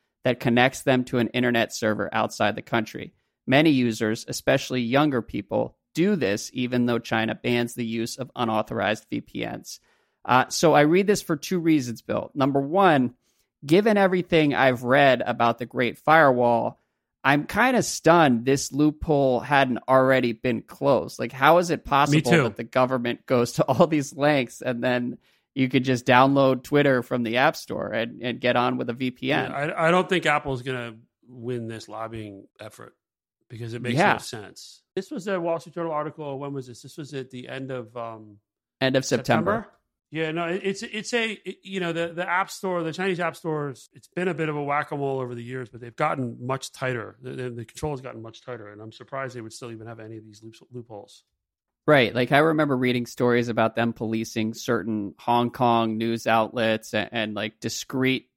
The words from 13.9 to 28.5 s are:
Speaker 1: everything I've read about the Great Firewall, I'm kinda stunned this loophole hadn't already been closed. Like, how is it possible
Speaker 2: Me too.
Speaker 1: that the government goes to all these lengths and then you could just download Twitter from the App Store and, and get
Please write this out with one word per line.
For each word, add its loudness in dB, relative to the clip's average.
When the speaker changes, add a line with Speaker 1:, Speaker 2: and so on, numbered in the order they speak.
Speaker 1:
everything 4
I've 2
read 6
about 2
the -8
Great -2
Firewall, 4
I'm 2
kinda 0
stunned 4
this 0
loophole 2
hadn't 2
already 6
been -2
closed. 0
Like, -6
how 4
is 2
it -2
possible 2
Speaker 2:
Me 4
too. 4
Speaker 1:
that -2
the -8
government 0
goes 0
to 0
all 4
these -2
lengths 0
and -4
then -2
you 2
could 2
just 0
download 6
Twitter 4
from -4
the -2
App 2
Store -8
and, -6
and -6
get 0